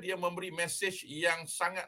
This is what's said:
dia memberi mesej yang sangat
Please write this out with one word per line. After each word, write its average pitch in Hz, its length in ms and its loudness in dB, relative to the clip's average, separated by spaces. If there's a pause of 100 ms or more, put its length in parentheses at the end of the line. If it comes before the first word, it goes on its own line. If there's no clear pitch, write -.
dia 185 160 -2
memberi 180 320 0
mesej 175 560 0
yang 165 400 2
sangat 180 420 0